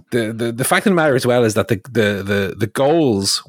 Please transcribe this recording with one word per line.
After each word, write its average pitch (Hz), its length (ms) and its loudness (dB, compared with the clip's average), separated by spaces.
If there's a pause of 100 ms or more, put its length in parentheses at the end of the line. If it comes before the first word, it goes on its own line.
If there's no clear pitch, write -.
(120)
the, 113 200 -2
the, 117 200 -4
the 117 120 -6
fact 185 220 0
of 208 60 4
the 180 40 2
matter 156 200 2
as 127 100 0
well 123 180 2
is 110 120 0
that 101 140 0
the, 110 80 0 (120)
the, 104 320 0
the, 98 340 -2
the 113 120 -4
goals 135 800 0